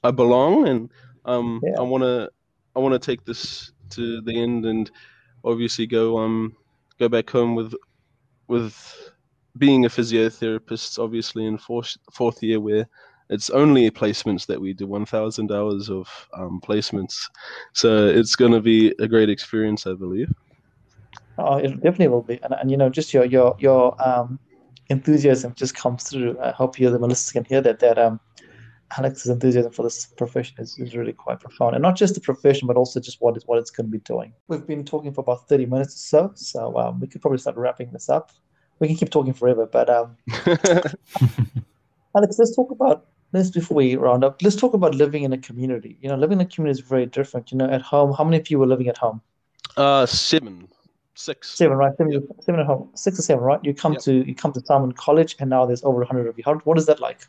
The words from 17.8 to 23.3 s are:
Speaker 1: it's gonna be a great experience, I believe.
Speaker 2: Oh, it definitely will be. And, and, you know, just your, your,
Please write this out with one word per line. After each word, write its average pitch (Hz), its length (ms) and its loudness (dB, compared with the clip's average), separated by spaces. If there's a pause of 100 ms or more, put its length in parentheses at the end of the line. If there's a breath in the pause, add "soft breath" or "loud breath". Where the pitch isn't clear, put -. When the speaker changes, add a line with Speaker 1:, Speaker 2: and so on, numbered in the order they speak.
Speaker 1:
it's 110 300 4
gonna 117 240 6
be 110 400 4
a 110 80 -2
great 110 200 4
experience, 107 580 -4
I 95 80 -6
believe. 95 360 -6 (1080)
Speaker 2:
Oh, 143 200 0
it 139 180 -2
definitely 175 320 2
will 120 140 2
be. 120 200 -8
And, - 120 -6
and, 135 160 -4
you 135 60 0
know, 139 120 4
just 143 260 -4
your, 127 100 6
your, 123 360 4